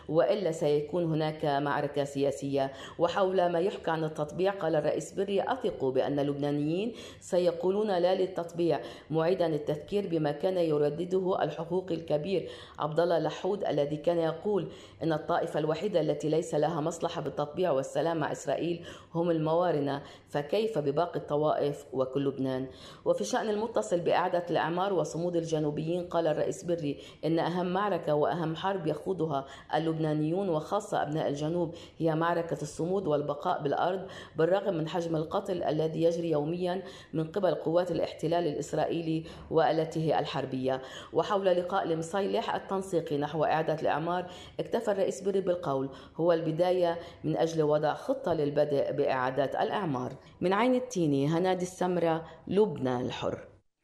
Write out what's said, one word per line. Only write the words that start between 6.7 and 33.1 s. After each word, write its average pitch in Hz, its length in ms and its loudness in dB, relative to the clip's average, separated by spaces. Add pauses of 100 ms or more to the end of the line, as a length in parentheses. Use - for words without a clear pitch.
سيقولون 190 680 2
لا 180 240 4
للتطبيع"، 170 680 0 (300)
معيدا 165 360 2
التذكير 156 600 -2
بما 156 260 0
كان 190 240 0
يردده 170 840 2
الحقوق 165 500 -2
الكبير 160 580 -2 (280)
عبد 156 220 0
الله 175 180 4
لحود، 170 460 -2
الذي 147 320 0
كان 170 220 0
يقول 165 500 0 (340)
إن 160 100 2
الطائفة 160 480 0
الوحيدة 160 400 0
التي 156 280 0
ليس 156 260 0
لها 151 260 2
مصلحة 165 400 -2
بالتطبيع 147 500 0
والسلام 143 460 2
مع 147 160 0
إسرائيل 160 540 -2 (280)
هم 170 160 2
الموارنة، 156 720 2 (280)
فكيف 202 480 0
بباقي 147 420 0
الطوائف 147 720 0
وكل 131 320 0
لبنان؟ 131 420 -2 (380)
وفي 175 160 2
الشأن 214 280 0
المتصل 208 520 0
بإعادة 175 500 2
الإعمار 170 420 0
وصمود 170 440 0
الجنوبيين، 160 720 0
قال 170 180 2
الرئيس - 380 -2
بري 165 340 -2 (260)
إن 165 140 2
أهم 170 280 0
معركة 180 480 0
وأهم 156 420 2
حرب 190 300 -2
يخوضها 151 600 -2 (280)
اللبنانيون 160 720 0
وخاصة 208 540 0
أبناء 147 260 -2
الجنوب 156 460 -2 (240)
هي 160 160 2
معركة 165 480 0
الصمود 180 440 -4
والبقاء 147 560 0